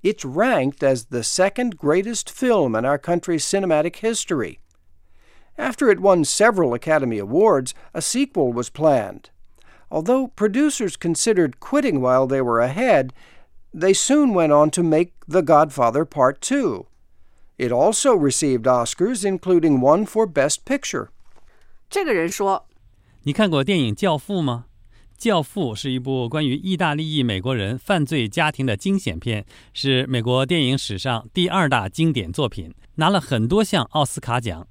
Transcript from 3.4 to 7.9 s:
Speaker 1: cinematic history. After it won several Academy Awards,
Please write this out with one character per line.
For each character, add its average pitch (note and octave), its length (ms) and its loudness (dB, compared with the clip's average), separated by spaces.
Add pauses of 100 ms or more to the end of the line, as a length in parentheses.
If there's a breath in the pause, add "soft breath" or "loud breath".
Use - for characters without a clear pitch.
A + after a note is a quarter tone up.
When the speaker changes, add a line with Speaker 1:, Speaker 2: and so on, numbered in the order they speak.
Speaker 1:
cinematic E3+ 540 0
history. F#3 640 -6 (960)
After C4 340 0
it F3 80 2
won F#3 240 4
several F#3 500 2
Academy B2+ 460 0
Awards, C3+ 540 2 (200 soft breath)